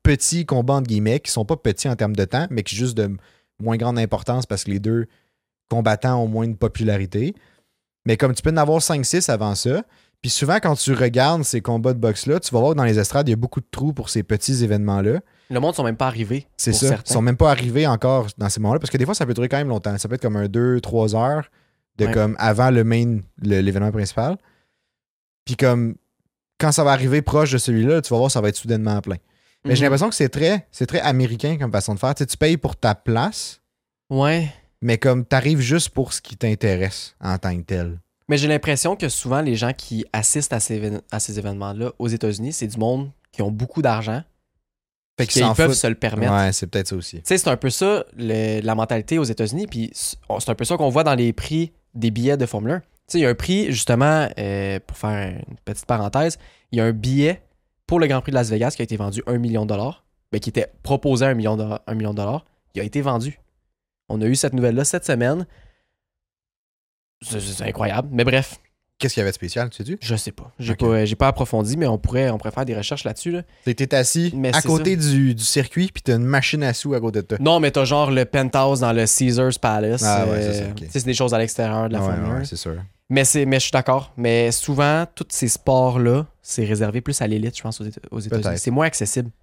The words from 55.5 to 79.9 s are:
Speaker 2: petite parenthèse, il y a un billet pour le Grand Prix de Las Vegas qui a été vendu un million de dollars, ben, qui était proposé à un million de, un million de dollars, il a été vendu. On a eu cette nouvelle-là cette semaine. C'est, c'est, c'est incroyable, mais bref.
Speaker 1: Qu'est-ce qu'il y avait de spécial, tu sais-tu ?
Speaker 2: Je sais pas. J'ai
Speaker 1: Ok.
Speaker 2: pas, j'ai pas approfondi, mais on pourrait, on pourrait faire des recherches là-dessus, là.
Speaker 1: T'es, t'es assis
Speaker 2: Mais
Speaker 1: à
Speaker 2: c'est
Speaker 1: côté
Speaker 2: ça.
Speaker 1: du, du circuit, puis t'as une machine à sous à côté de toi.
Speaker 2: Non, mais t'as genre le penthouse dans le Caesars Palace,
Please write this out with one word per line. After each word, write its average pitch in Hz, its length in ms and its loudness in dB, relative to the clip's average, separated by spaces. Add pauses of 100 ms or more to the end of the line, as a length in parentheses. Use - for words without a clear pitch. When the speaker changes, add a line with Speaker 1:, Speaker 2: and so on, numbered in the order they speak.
Speaker 2:
petite - 200 -10
parenthèse, 120 520 0 (340)
il 120 60 -2
y 113 40 2
a 113 40 4
un 113 80 2
billet 139 480 0 (440)
pour 170 140 2
le 156 80 4
Grand 135 140 0
Prix 143 100 -8
de 135 60 -2
Las 117 120 2
Vegas 113 280 0
qui - 40 -6
a 117 40 -2
été 110 100 -6
vendu 101 320 -4
un 120 120 -2
million 113 240 0
de 107 40 -2
dollars, 107 380 -4 (260)
ben, 107 80 -2
qui - 100 -6
était - 220 -2 (120)
proposé 135 420 0
à 135 40 4
un 131 40 2
million 110 240 0
de, 107 80 -4 (200)
un 110 100 -6
million 107 160 -4
de 104 60 -4
dollars, 107 280 -4 (300)
il 95 40 -6
a 101 60 -4
été 139 160 -4
vendu. 131 400 -4 (640)
On 107 140 -4
a 107 40 0
eu 127 100 4
cette 135 180 0
nouvelle-là 123 320 2
cette - 200 -2
semaine. 139 400 0 (1800)
C'est, 110 180 -8
c'est, 98 140 -8
c'est 101 120 -8
incroyable, 104 460 -2
mais 120 120 2
bref. 131 340 0 (400)
Speaker 1:
Qu'est-ce - 180 -2
qu'il 113 60 0
y - 20 2
avait 98 80 0
de - 40 -6
spécial, 120 360 -4
tu - 60 -20
sais-tu ? 143 220 -8
Speaker 2:
Je 113 160 -4
sais 104 160 -6
pas. - 280 -20
J'ai 113 140 -4
Speaker 1:
Ok. - 60 -4
Speaker 2:
pas, 113 260 2
j'ai 104 100 -2
pas 135 120 2
approfondi, 120 480 0
mais 160 120 0
on 110 100 0
pourrait, 127 320 0
on 110 80 -2
pourrait 107 140 -8
faire 131 140 -4
des 117 100 -4
recherches 107 280 -6
là-dessus, 117 280 -6
là. 175 100 -6 (240)
Speaker 1:
T'es, 123 80 0
t'es 135 220 -2
assis 165 400 2
Speaker 2:
Mais 131 200 0
Speaker 1:
à 156 60 4
Speaker 2:
c'est - 60 -4
Speaker 1:
côté 160 320 2
Speaker 2:
ça. 151 100 2
Speaker 1:
du, 139 240 4
du 110 100 -4
circuit, 175 480 0
puis - 120 -14
t'as 123 140 2
une 120 60 2
machine 139 400 0
à 127 120 0
sous 139 180 -4
à 123 60 0
côté 110 220 -2
de 87 60 -10
toi. 107 140 -2
Speaker 2:
Non, 165 180 6
mais 147 120 2
t'as 139 120 2
genre 143 280 2
le 127 140 2
penthouse 135 560 2
dans 117 120 2
le 113 120 4
Caesars 127 540 2
Palace, 110 440 0